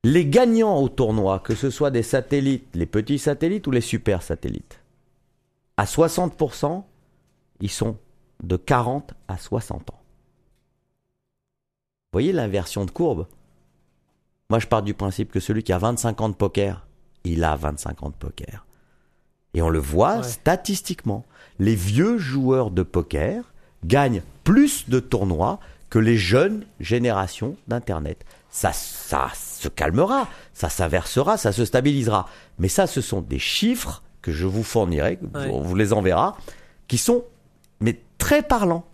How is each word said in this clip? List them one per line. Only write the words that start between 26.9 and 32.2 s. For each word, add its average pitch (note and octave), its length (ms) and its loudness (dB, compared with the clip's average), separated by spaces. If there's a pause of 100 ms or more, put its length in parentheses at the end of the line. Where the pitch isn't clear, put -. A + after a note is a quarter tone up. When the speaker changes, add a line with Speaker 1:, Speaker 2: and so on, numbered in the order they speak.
Speaker 1:
d'Internet. E2+ 560 -4 (260)
Ça, - 240 -2
ça - 640 -4
se - 320 -10
calmera, D#3 600 0 (260)
ça - 160 -4
s'inversera, F#2 680 0
ça G#2 140 0
se A2 140 0
stabilisera. B2+ 600 0 (320)